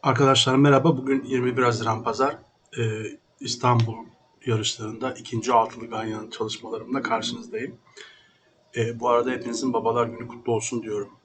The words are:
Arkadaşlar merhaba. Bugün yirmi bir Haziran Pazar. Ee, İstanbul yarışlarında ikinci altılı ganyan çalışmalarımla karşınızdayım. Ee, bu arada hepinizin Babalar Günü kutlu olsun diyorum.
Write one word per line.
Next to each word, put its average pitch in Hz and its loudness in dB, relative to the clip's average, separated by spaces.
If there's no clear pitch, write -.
Arkadaşlar 135 6
merhaba. 139 6
Bugün 135 0
yirmi 123 0
bir 127 2
Haziran 117 0
Pazar. 131 0
Ee, 110 -2
İstanbul 117 2
yarışlarında 113 -4
ikinci 120 -4
altılı 117 2
ganyan 110 -8
çalışmalarımla 117 -6
karşınızdayım. 120 -6
Ee, 117 -2
bu 120 0
arada 120 4
hepinizin 123 -4
Babalar 117 0
Günü 117 -10
kutlu 120 -4
olsun 110 -4
diyorum. 104 -6